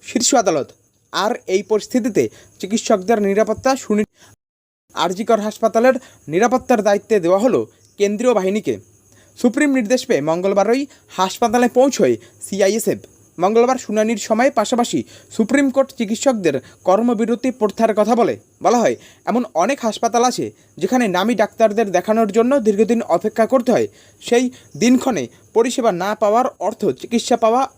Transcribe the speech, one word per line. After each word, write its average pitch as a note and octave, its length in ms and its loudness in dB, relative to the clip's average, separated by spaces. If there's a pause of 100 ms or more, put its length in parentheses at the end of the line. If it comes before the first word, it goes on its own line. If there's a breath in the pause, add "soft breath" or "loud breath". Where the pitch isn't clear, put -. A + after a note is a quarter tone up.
শীর্ষ - 320 -2
আদালত। F3+ 340 0 (440)
আর G3+ 220 -2 (120)
এই F#3+ 160 0
পরিস্থিতিতে G#3 640 -2 (300 soft breath)
চিকিৎসকদের G#3+ 640 -2
নিরাপত্তা G#3+ 540 0
সুনি-, G#3+ 300 -2 (880 soft breath)
আরজি F3+ 300 -4
কর A3 160 0
হাসপাতালের A3+ 540 0 (340 loud breath)
নিরাপত্তার A3+ 540 0
দায়িত্বে G3+ 380 0
দেওয়া F3 180 2
হলো F#3 280 0 (320 soft breath)
কেন্দ্রীয় G#3+ 360 0
বাহিনীকে। F#3+ 440 -2 (580 soft breath)
সুপ্রিম C#4 340 0
নির্দেশ B3+ 360 0
পেয়ে E3 140 0
মঙ্গলবারই G3 680 0 (220 soft breath)
হাসপাতালে A#3 600 -2
পৌঁছয় G#3+ 480 2 (260 loud breath)
সিআইএসএফ। G3 560 -2 (400)
মঙ্গলবার A#3 380 2
শুনানির G#3+ 400 -2
সময় A3+ 340 0
পাশাপাশি A3+ 540 -2 (260 loud breath)
সুপ্রিম C4+ 400 0
কোর্ট C4+ 280 0
চিকিৎসকদের G#3 640 -2 (240 loud breath)
কর্মবিরতি A#3+ 680 0
প্রত্যাহারের A3 460 -2
কথা G#3+ 180 2
বলে। E3 240 0 (240)
বলা A3 160 2
হয়, C#3 180 2 (280 loud breath)
এমন A3+ 200 -2 (100)
অনেক A3 260 0
হাসপাতাল A#3 440 -2
আছে D#3+ 260 -2 (260 soft breath)
যেখানে A3+ 320 -2
নামী F#3+ 260 0
ডাক্তারদের G#3 560 0
দেখানোর G#3 420 0
জন্য A#3+ 280 2
দীর্ঘদিন G#3+ 420 2
অপেক্ষা G#3+ 440 -2
করতে B3 260 0
হয়। A#2 160 2 (320 soft breath)
সেই B3 300 0 (260 loud breath)
দিনক্ষণে G#3+ 520 0 (260 soft breath)
পরিষেবা A#3 380 0
না F#3 220 -4
পাওয়ার A3 300 2 (140)
অর্থ G#3 280 -6
চিকিৎসা A#3 500 -2
পাওয়া A#3 420 0